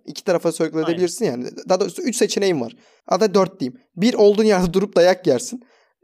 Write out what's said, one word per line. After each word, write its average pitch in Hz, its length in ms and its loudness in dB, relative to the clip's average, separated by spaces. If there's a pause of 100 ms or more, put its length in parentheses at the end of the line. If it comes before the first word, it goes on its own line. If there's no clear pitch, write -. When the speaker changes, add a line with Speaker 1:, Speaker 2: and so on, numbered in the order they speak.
Speaker 1:
iki - 180 -16
tarafa 170 280 -2
circle 156 260 -4
Speaker 2:
Aynen. 160 120 -2
Speaker 1:
edebilirsin 175 360 -2
yani. 123 200 -4 (240)
Daha 147 100 2
doğrusu 190 220 -6
üç 254 140 -4
seçeneğin 196 460 -2
var. 117 120 -10 (320)
Hatta 190 280 0
dört 190 260 0
diyeyim. 123 220 -8 (140)
Bir, 220 180 0
olduğun 208 300 4
yerde 180 300 2
durup 196 220 0
dayak 180 320 4
yersin. 143 360 -2 (400)